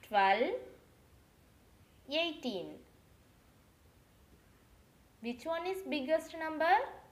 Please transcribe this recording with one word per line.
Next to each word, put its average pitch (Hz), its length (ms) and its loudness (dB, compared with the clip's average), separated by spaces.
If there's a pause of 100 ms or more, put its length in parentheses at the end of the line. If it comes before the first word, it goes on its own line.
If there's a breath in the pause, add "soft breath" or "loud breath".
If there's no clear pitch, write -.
twelve, 208 460 4 (1600)
eighteen. 277 560 -2 (2500)
Which 240 240 -6
one 330 220 -2
is 381 120 -2 (100)
biggest 302 500 0
number? 320 360 2 (380)